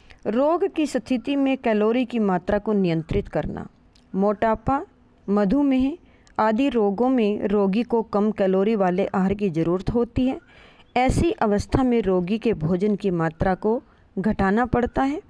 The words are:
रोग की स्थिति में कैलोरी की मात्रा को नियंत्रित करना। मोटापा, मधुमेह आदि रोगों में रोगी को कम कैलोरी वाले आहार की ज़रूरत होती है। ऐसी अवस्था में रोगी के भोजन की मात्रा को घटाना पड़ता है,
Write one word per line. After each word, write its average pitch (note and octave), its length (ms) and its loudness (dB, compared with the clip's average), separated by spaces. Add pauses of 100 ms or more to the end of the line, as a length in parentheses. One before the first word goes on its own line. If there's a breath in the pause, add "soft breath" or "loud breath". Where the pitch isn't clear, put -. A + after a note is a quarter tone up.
(260 soft breath)
रोग D4 480 0
की D4+ 120 0
स्थिति C4 500 -4
में C4+ 220 0
कैलोरी A3+ 460 0
की A#3+ 140 -4
मात्रा G3+ 400 0
को A3 140 -4
नियंत्रित F#3+ 560 0
करना। D#3+ 380 -6 (480)
मोटापा, A3 720 0 (420)
मधुमेह C4 680 2 (400 soft breath)
आदि A3 300 2
रोगों A3 400 0
में A3 340 0
रोगी G3+ 400 0
को A3+ 200 -2
कम G#3+ 280 0
कैलोरी G3 460 2
वाले F#3 300 0
आहार F#3+ 280 0
की G3+ 160 -2
ज़रूरत E3 400 -2
होती A#3+ 360 -2
है। C4 140 -4 (560 loud breath)
ऐसी C4 340 2
अवस्था G#3 520 0
में A#3+ 200 2
रोगी F#3 360 0
के A3+ 140 0
भोजन F3+ 440 0
की G3+ 140 -2
मात्रा F3 440 0
को A3 280 -2 (360 soft breath)
घटाना G3+ 480 0
पड़ता A#3+ 360 0
है, C#4+ 280 -2